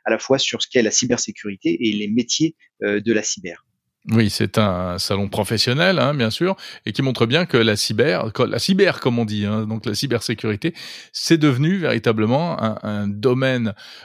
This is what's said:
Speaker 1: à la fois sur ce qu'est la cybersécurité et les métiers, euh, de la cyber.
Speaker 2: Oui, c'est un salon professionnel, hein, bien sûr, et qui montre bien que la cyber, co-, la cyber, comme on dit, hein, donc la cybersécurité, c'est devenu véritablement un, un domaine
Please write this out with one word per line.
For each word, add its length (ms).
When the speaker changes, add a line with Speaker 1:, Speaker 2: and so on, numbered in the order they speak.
Speaker 1:
à 60
la 80
fois 180
sur 240
ce 80
qu'est 140
la 80
cybersécurité 960
et 20
les 160
métiers, 480
euh, 180
de 100
la 120
cyber. 420
Speaker 2:
Oui, 180
c'est 300
un 400
salon 300
professionnel, 680
hein, 160
bien 160
sûr, 260
et 60
qui 100
montre 240
bien 220
que 100
la 180
cyber, 600
co-, 100
la 140
cyber, 400
comme 180
on 80
dit, 200
hein, 200
donc 220
la 80
cybersécurité, 800
c'est 280
devenu 380
véritablement 840
un, 220
un 240
domaine 680